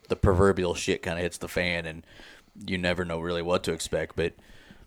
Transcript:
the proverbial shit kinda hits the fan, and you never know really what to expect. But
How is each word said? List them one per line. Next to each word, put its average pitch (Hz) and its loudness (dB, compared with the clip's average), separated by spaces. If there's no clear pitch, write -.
the - 0
proverbial 92 4
shit - -2
kinda 85 -4
hits 87 -4
the 85 -8
fan, 87 -2
and 80 -10
you 95 -2
never 90 0
know 82 -4
really 85 -2
what 87 2
to 87 0
expect. 80 -4
But 85 0